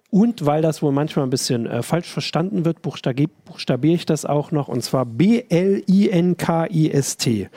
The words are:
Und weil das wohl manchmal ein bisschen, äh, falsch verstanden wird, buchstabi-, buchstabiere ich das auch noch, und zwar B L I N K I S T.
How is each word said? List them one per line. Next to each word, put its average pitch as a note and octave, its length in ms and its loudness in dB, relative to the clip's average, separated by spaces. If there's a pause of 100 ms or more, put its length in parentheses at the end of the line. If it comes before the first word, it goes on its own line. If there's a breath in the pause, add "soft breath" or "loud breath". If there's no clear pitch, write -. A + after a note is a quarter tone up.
(100)
Und A3+ 340 2
weil D3 160 2
das D#3+ 220 0
wohl D3 100 2
manchmal C#3+ 320 0
ein B2+ 60 -2
bisschen, B2 340 -2
äh, A#2+ 180 -4
falsch E3+ 280 -4
verstanden E3+ 560 -2
wird, E3 160 -2
buchstabi-, C#3 480 -2 (160)
buchstabiere C3+ 480 0
ich E3 100 -2
das D#3 220 -2
auch D3 260 -2
noch, C#3+ 160 -2
und A#2+ 160 -4
zwar C3 220 -2
B F3+ 420 2
L F#3+ 400 2
I G3 220 4
N F3 260 2
K E3 340 -2
I D#3 200 2
S C#3 260 -2
T. G#2+ 400 -2